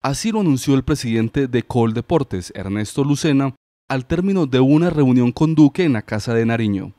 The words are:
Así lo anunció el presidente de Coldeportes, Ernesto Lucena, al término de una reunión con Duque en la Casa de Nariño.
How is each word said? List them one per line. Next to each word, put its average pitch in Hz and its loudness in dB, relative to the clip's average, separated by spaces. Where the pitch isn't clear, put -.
Así 139 -4
lo 220 -2
anunció 143 2
el 131 0
presidente 120 -2
de 131 -2
Coldeportes, 117 -2
Ernesto 101 -6
Lucena, 139 0
al 131 -6
término 185 -2
de 127 0
una 151 4
reunión 127 2
con 160 0
Duque 190 4
en 147 2
la 107 -2
Casa 110 -6
de 113 2
Nariño. 104 -2